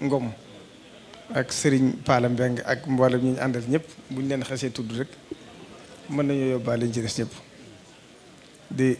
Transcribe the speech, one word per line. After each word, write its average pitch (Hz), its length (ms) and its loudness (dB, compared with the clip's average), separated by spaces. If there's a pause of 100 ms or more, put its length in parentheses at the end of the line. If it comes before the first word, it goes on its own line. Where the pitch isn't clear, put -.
Ngom 131 300 0 (1000)
ak 131 180 -2
Serigne 135 420 4 (120)
Pala 123 240 4
Mbeng 123 360 0
ak 127 220 -4
mboolem 127 340 4
ñi 127 120 4
ñu 127 80 -4
àndal 123 260 -2
ñëpp, 156 180 0 (240)
bu 131 120 -6
ñu 135 80 -4
leen 135 140 -2
xasee 131 280 -4
tudd 113 240 -6
rek 135 140 -6 (1000)
mën 143 140 0
nañoo 139 320 0
yóbbaale 120 320 0
ñu 113 60 -4
ci 117 80 -2
des 110 180 -4
ñëpp. 113 140 -4 (1400)
Di 131 280 4